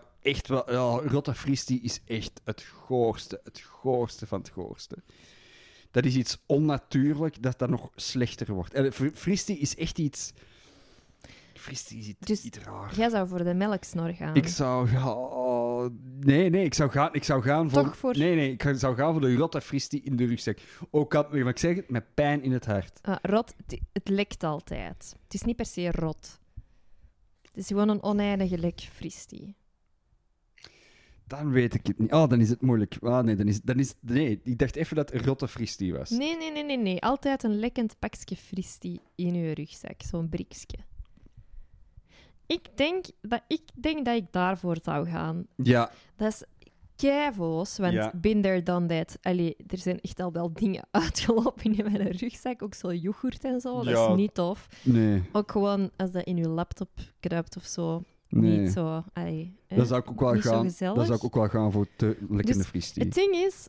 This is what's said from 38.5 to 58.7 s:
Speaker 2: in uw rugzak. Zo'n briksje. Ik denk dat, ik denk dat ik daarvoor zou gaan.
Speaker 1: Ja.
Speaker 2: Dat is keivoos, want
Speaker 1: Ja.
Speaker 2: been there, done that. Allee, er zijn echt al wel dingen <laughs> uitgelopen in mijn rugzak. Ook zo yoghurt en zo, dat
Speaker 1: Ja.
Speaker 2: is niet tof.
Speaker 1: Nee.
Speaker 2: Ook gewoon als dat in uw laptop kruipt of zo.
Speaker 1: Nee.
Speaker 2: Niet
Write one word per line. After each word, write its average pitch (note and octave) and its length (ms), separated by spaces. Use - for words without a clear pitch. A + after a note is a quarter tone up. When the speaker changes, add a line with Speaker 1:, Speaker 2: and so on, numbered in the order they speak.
Speaker 2:
in F3 200
uw E3 180
rugzak. - 500
Zo'n E3 260
briksje. - 480
Ik E4+ 280
denk E4+ 300
dat, A#3 260
ik D#4+ 140
denk D4+ 300
dat A#3+ 100
ik A3 160
daarvoor F3+ 520
zou D3+ 260
gaan. E3 360
Speaker 1:
Ja. A#2+ 360
Speaker 2:
Dat G#3+ 180
is - 100
keivoos, G3+ 840
want F3+ 160
Speaker 1:
Ja. G#2+ 220
Speaker 2:
been G#3 260
there, F#3+ 220
done F3 240
that. E3 340
Allee, F3+ 340
er F#3 100
zijn F3+ 240
echt - 180
al F3+ 120
wel E3 220
dingen G3 380
<laughs> - 0
uitgelopen A3+ 840
in G#3+ 140
mijn F#3+ 200
rugzak. A#3 520
Ook G3+ 100
zo F3+ 200
yoghurt F#3+ 500
en B3+ 180
zo, B3 220
dat B3 140
Speaker 1:
Ja. A2+ 120
Speaker 2:
is - 60
niet G3+ 180
tof. F3+ 340
Speaker 1:
Nee. A2 480
Speaker 2:
Ook G#3 200
gewoon G2+ 440
als F#3 160
dat F3+ 120
in F3+ 140
uw E3 160
laptop E3+ 360
kruipt E3+ 380
of F3+ 80
zo. E3+ 380
Speaker 1:
Nee. E3+ 280
Speaker 2:
Niet F#2+ 140